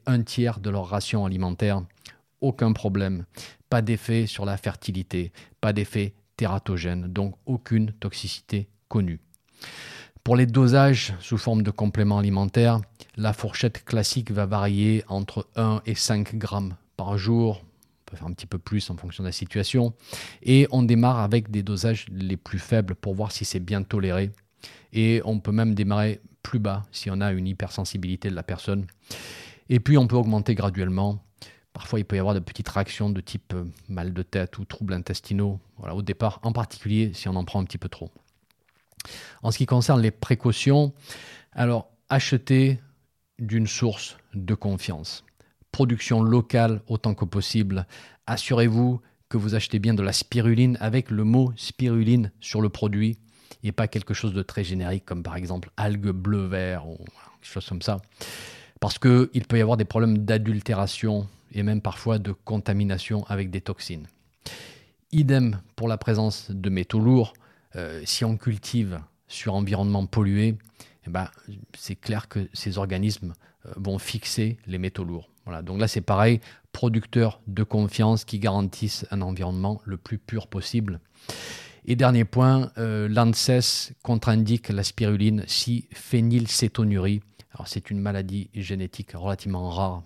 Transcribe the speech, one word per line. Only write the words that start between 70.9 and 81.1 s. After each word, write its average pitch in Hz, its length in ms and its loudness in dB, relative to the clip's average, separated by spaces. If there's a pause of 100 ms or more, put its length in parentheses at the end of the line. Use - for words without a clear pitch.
eh 87 40 -10
ben, 92 180 -4 (500)
c'est - 160 -10
clair 110 340 -6
que 98 240 -6
ces 95 260 -6
organismes, 95 560 -2 (320)
euh, 87 100 -16
vont 98 220 -4
fixer 113 680 -4
les 92 120 -6
métaux 92 260 -4
lourds. 85 260 -10 (140)
Voilà. 85 180 -10
Donc 92 160 -6
là, 110 80 2
c'est 107 140 -2
pareil, 107 400 4 (320)
producteurs 113 760 0
de 101 160 -2
confiance 107 640 2
qui 104 160 -6
garantissent 101 720 -2
un 98 100 -2
environnement 92 640 -2
le 98 120 -8
plus 107 220 -8
pur - 300 -8
possible. 98 520 -4 (840)